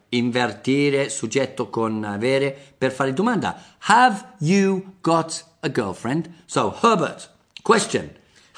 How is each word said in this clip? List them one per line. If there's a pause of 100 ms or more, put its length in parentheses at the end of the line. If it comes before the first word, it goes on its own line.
invertire
soggetto
con
avere (220)
per
fare
domanda. (300)
Have
you
got (160)
a
girlfriend? (160)
So,
Herbert, (320)
question. (420)